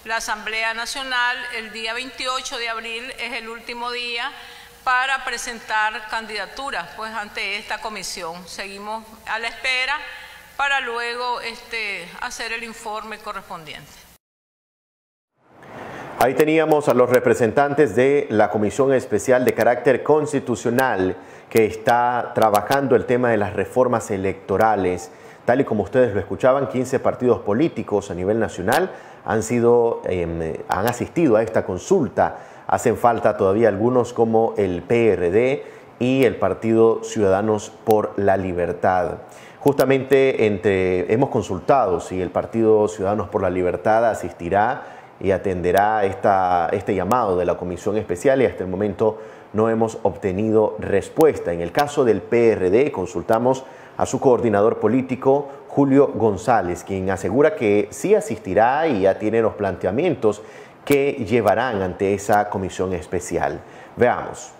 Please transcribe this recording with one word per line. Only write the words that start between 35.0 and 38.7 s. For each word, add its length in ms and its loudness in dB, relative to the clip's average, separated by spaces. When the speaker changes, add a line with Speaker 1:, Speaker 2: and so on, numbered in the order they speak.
Speaker 2:
R 180 0
D 420 0
y 260 2
el 120 2
Partido 680 2
Ciudadanos 680 0
por 320 2
la 200 2
Libertad. 840 -2